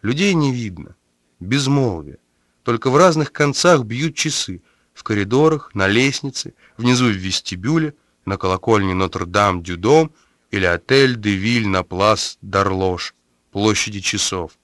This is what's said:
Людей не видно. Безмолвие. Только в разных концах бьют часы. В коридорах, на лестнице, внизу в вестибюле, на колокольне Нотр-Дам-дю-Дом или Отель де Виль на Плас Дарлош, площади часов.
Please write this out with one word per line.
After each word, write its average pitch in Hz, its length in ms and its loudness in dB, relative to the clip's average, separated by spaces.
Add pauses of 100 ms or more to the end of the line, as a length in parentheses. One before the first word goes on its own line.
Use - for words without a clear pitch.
Людей 165 320 0
не 143 180 0
видно. 104 420 -10 (460)
Безмолвие. 117 760 -2 (440)
Только 120 280 -2
в 127 60 2
разных 156 360 4
концах 147 500 2
бьют 127 320 -6
часы. - 480 -6 (320)
В - 80 -20
коридорах, 123 720 2
на 98 140 2
лестнице, 131 680 -2 (220)
внизу 123 300 2
в 107 100 0
вестибюле, 101 760 -4 (300)
на 95 120 -4
колокольне 95 580 0
Нотр-Дам-дю-Дом 92 1160 0 (400)
или 98 120 0
Отель 127 520 2
де 104 180 -2
Виль 110 340 0
на 95 140 0
Плас 101 580 0
Дарлош, 95 760 -2 (360)
площади 104 500 -2
часов. 92 520 -6 (120)